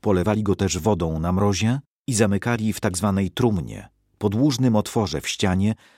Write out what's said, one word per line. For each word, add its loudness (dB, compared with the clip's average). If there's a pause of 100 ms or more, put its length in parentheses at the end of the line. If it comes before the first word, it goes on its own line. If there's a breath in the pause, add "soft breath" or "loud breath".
Polewali 2
go 2
też -2
wodą 0
na 0
mrozie 0 (280)
i -4
zamykali 0
w -8
tak -2
zwanej 0
trumnie, -2 (280)
podłużnym 0
otworze 0
w -10
ścianie, 0 (220 soft breath)